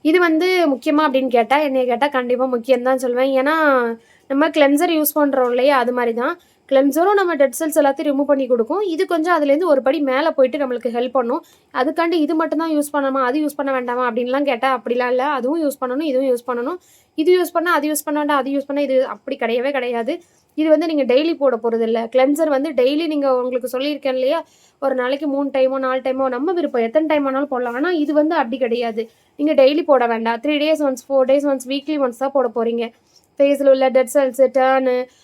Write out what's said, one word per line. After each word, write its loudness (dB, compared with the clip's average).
இது 2
வந்து 2
முக்கியமா -2
அப்படின்னு 0
கேட்டா, 2
என்னைய 0
கேட்டா 0
கண்டிப்பா -2
முக்கியம் 0
தான் 2
சொல்லுவேன். 0
ஏன்னா 0
நம்ம 0
கிளென்சர் 2
யூஸ் -2
பண்றோம் 2
இல்லையா, 2
அது 0
மாதிரி -2
தான் -4
கிளென்சரும் 2
நம்ம 0
டெட் 0
செல்ஸ் -4
எல்லாத்தையும் 2
ரிமூவ் 0
பண்ணி 0
கொடுக்கும். 0
இது -2
கொஞ்சம் 0
அதுலேருந்து 2
ஒரு 4
படி 0
மேல 0
போயிட்டு 0
நம்மளுக்கு -4
ஹெல்ப் -4
பண்ணும். -2
அதுக்காண்டி 0
இது 0
மட்டும் 0
தான் -2
யூஸ் -2
பண்ணணுமா, 0
அது 0
யூஸ் -4
பண்ண -4
வேண்டாமா -2
அப்படின்லாம் -2
கேட்டா -2
அப்படிலாம் -2
இல்ல. 0
அதுவும் -2
யூஸ் -4
பண்ணணும், -4
இதுவும் 0
யூஸ் -2
பண்ணணும். -6
இது 2
யூஸ் -6
பண்ணா, 0
அது 0
யூஸ் -4
பண்ண -2
வேண்டாம், 0
அது -2
யூஸ் -2
பண்ணா, -2
இது 2
அப்படி -10
கிடையவே -2
கிடையாது. -4
இது 0
வந்து 4
நீங்க 0
டெய்லி 2
போட 0
போறது -2
இல்ல. -2
கிளென்சர் 2
வந்து 0
டெய்லி 0
நீங்க, 0
உங்களுக்கு -4
சொல்லியிருக்கேன் -4
இல்லையா, -2
ஒரு -2
நாளைக்கு -2
மூணு -2
டைமோ 0
நாலு -2
டைமோ -2
நம்ம -2
விருப்பம், -2
எத்தனை 0
டைம் 0
வேணாலும் -2
போடலாம். -4
ஆனா -2
இது -2
வந்து 2
அப்படி -2
கிடையாது. -4
நீங்க 0
டெய்லி 4
போட 4
வேண்டாம். -2
த்ரீ -2
டேஸ் 2
ஒன்ஸ், -4
ஃபோர் 2
டேஸ் 4
ஒன்ஸ், -2
வீக்லி -4
ஒன்ஸ் -2
தான் -4
போட 0
போறீங்க. -4
ஃபேஸ்ல 4
உள்ள 4
டெட் 2
செல்ஸ், 2
டர்னு, 2